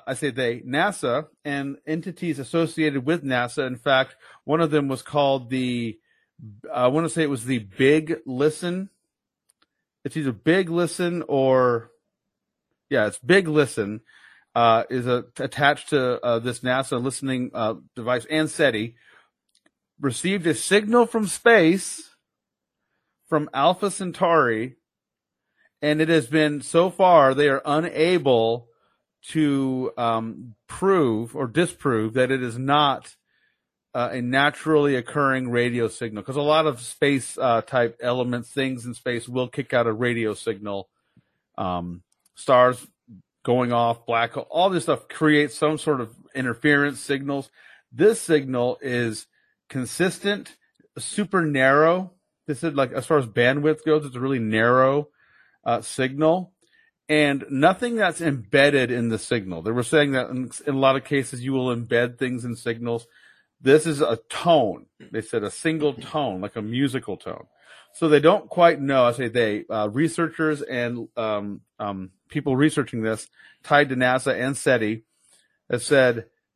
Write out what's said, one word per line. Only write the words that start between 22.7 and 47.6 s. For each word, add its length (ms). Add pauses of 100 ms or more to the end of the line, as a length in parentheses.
from 240
Alpha 360
Centauri, 840 (1080)
and 200
it 80
has 180
been, 340
so 300
far, 420
they 140
are 180
unable 1000 (640)
to, 680
um, 560 (140)
prove 680
or 120
disprove 640
that 160
it 140
is 160
not, 560 (800)
uh, 160
a 100
naturally 720
occurring 540
radio 380
signal. 340
'Cause 140
a 60
lot 260
of 140
space, 580
uh, 220
type 400
elements, 500
things 340
in 80
space 360
will 180
kick 260
out 140
a 60
radio 420
signal. 540 (680)
Um, 460 (320)
stars 500 (580)
going 280
off, 340
black 280
hole, 160
all 200
this 140
stuff 240
creates 480
some 220
sort 240
of 120 (220)
interference 640
signals. 500 (420)